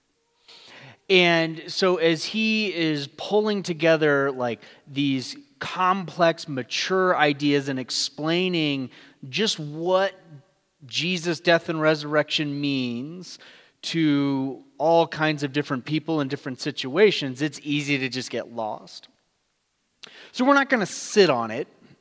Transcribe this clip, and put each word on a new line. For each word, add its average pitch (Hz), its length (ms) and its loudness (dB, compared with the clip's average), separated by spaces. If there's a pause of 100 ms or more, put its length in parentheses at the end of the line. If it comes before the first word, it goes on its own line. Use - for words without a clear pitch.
(1080)
And 165 580 4
so 185 300 0
as 165 300 2
he 214 460 -2
is 156 440 -2
pulling 208 460 -2
together, 151 680 2
like, 123 300 -4 (260)
these 135 500 -2 (220)
complex, 180 880 0
mature 175 680 0
ideas 143 520 2
and 131 120 -4
explaining 156 1120 -2 (380)
just 175 300 -2
what 175 560 0 (720)
Jesus' 165 540 -2
death 170 300 4
and 160 100 -4
resurrection 147 800 0
means 139 800 -4 (440)
to 139 800 0 (140)
all 165 320 4
kinds 156 340 -2
of 135 100 -4
different 139 340 -4
people 156 340 -2
and 135 80 -2
different 135 320 -8
situations, 139 800 2
it's 147 240 -4
easy 143 340 -2
to 131 120 -4
just 123 200 -8
get 113 220 -6
lost. 110 560 -8 (1200)
So 254 120 0
we're 277 100 6
not 277 160 2
gonna 226 160 2
sit - 420 4
on 117 220 0
it 120 160 -6 (340)